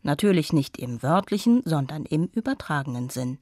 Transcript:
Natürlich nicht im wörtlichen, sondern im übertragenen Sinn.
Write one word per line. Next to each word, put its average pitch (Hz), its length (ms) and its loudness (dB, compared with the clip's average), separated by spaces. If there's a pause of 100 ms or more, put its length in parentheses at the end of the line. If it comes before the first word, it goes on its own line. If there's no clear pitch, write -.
Natürlich 165 500 2
nicht - 240 0
im 123 260 -8
wörtlichen, 202 600 2
sondern 151 400 -2
im 160 220 2
übertragenen 135 840 -4
Sinn. 127 320 -6